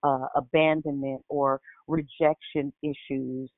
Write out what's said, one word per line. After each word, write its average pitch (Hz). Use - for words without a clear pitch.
uh, 131
abandonment 143
or 139
rejection 151
issues 131